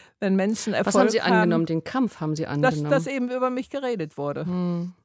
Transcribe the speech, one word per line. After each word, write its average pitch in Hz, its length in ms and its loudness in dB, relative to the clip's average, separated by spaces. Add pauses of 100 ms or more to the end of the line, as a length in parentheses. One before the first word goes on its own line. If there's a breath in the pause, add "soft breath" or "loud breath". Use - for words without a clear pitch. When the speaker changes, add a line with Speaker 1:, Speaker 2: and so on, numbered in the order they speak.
(200 loud breath)
Speaker 1:
wenn 190 160 2
Menschen 202 380 0
Speaker 2:
Was - 60 0
haben 185 60 0
Speaker 1:
Erfolg 196 260 4
Speaker 2:
Sie 220 100 0
Speaker 1:
haben 180 100 2
Speaker 2:
angenommen? 175 340 4
Den 160 200 -2
Kampf 254 340 -2
haben 156 160 -2
Sie 156 80 -4
Speaker 1:
dass, - 80 -6
Speaker 2:
angenommen? 147 380 0
Speaker 1:
dass 269 180 2
eben 254 240 -4
über 254 180 0
mich 254 200 -6
geredet 240 480 -6
wurde. 143 280 -4
Speaker 2:
Hm. 180 480 -2 (100)